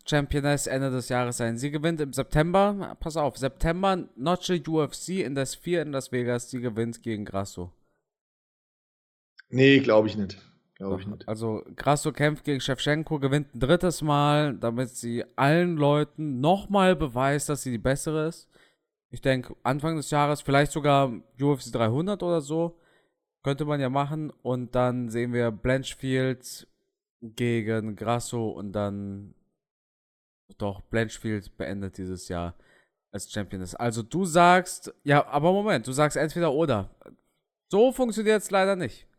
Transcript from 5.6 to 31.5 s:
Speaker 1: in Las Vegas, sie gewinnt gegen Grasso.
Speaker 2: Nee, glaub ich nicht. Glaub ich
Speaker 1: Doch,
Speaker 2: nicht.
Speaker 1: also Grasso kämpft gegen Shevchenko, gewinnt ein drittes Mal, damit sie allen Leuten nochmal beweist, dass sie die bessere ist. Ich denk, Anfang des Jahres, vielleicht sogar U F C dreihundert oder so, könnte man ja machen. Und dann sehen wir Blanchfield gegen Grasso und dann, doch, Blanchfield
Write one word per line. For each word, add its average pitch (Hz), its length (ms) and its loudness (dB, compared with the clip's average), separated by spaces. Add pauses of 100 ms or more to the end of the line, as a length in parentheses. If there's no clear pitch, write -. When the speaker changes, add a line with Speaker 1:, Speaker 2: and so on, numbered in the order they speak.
Speaker 1:
in 147 80 -8
Las 135 200 -6
Vegas, 120 380 -2
sie 131 100 -8
gewinnt 117 440 -4
gegen 107 200 -4
Grasso. 98 480 -8 (1800)
Speaker 2:
Nee, 135 300 8
glaub 110 280 6
ich 104 100 -4
nicht. 98 240 -6 (320)
Glaub 95 260 -6
ich 95 60 -12
Speaker 1:
Doch, 104 60 -8
Speaker 2:
nicht. - 160 -14
Speaker 1:
also 110 360 -4 (120)
Grasso 147 360 -2
kämpft 147 340 -2
gegen 139 160 -2
Shevchenko, 147 580 -2
gewinnt 139 340 0
ein 120 60 -10
drittes 170 420 2
Mal, 147 560 2
damit 117 320 -2
sie 117 340 -6 (120)
allen 165 420 4
Leuten 147 600 0
nochmal 185 560 4
beweist, 139 520 0
dass 143 140 -2
sie - 80 -6
die 123 80 -2
bessere 151 500 0
ist. - 220 -12 (600)
Ich 127 100 -12
denk, 131 400 0
Anfang 147 360 0
des 143 120 -6
Jahres, 147 320 2
vielleicht 143 300 2
sogar 139 400 2 (280)
U 143 140 2
F 131 80 -6
C - 80 -14
dreihundert 131 540 0
oder 175 180 2
so, 165 380 -4 (640)
könnte 143 220 -2
man 147 140 -2
ja 131 100 0
machen. 143 420 -2
Und 123 420 -4
dann 123 360 2
sehen 120 220 -2
wir 120 200 2
Blanchfield 131 1160 -2 (540)
gegen 110 720 -2
Grasso 117 540 -4
und 95 240 -10
dann, 101 600 -6 (1300)
doch, 98 220 -6
Blanchfield 110 760 -6